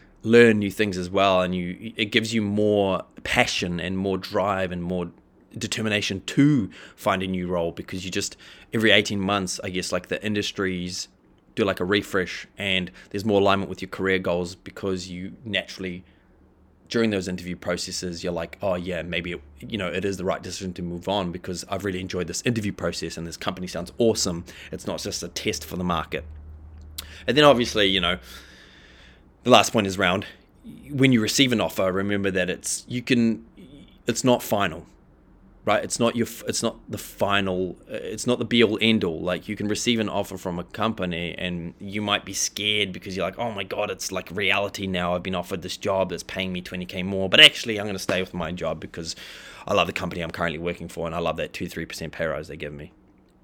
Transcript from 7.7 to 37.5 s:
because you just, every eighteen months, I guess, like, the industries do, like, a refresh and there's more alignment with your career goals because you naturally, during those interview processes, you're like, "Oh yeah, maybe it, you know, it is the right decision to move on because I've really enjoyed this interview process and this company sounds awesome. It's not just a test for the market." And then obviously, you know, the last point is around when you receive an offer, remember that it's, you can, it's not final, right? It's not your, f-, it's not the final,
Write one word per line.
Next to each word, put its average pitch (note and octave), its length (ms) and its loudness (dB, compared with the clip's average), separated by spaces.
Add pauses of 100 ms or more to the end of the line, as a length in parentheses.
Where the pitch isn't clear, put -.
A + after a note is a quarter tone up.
because F#2 320 -10
you F#2+ 60 -8
just, G2 260 -4 (360)
every A2 200 6
eighteen G2+ 280 4
months, F#2+ 440 0
I G2+ 60 -6
guess, F2+ 200 -4
like, F2+ 180 -4
the E2 160 -4
industries F#2 840 -2 (480)
do, A2 80 2
like, F#2+ 160 0
a F#2 40 -2
refresh F#2+ 640 0 (100)
and F#2 340 0 (200)
there's G2+ 140 -4
more G2+ 160 6
alignment G2 280 4
with F2+ 140 -10
your F#2 60 -8
career F#2+ 320 0
goals F2+ 340 -2
because F#2 560 -6
you F2+ 220 -10 (120)
naturally, F#2 600 -4 (840)
during A2+ 220 2
those F#2+ 180 0
interview F2+ 260 -6
processes, F2+ 680 -6
you're F2+ 80 -2
like, E2+ 300 -6
"Oh F#2+ 120 2
yeah, F2 280 -4
maybe E2+ 300 -4
it, F2 100 -8 (180)
you A#2+ 160 -8
know, F#2+ 120 -2
it F#2 180 -2
is G2 100 -2
the F2+ 80 -6
right F2+ 180 0
decision F#2 320 -8
to F#2 80 -8
move F2 240 -6
on F#2+ 260 0
because F2 360 -8
I've F#2+ 160 -4
really F#2 160 -2
enjoyed F#2 280 -4
this E2+ 180 -6
interview A2 260 0
process E2+ 460 -4
and E2+ 80 -6
this E2 100 -10
company F#2 300 -8
sounds F2 320 -8
awesome. G2+ 460 2 (280)
It's F2+ 140 -10
not F2 140 -6
just - 220 -6
a F2+ 60 -8
test - 360 -4
for - 120 -10
the F2+ 80 -4
market." D#2+ 400 -2 (1040)
And A#2+ 100 4
then D3 80 8
obviously, A#2 440 6
you F#2+ 120 2
know, F2 180 2 (1200)
the A#2+ 80 4
last G#2+ 240 10
point G#2+ 120 4
is F#2 120 -2
around F#2+ 260 4 (640)
when C3+ 240 6
you A#2+ 80 6
receive B2 320 4
an A2 80 4
offer, F#2+ 320 0
remember G2 380 0
that F2+ 180 0
it's, - 400 -6
you A#2+ 140 -4
can, A#2 420 2 (640)
it's - 180 -2
not B2 180 6
final, F#2 440 -2 (800)
right? G#2 180 2
It's - 160 -4
not A#2 160 4
your, A2+ 100 0
f-, - 220 -12
it's - 140 -2
not A2+ 140 -2 (120)
the G#2+ 80 -8
final, F#2+ 800 0 (140)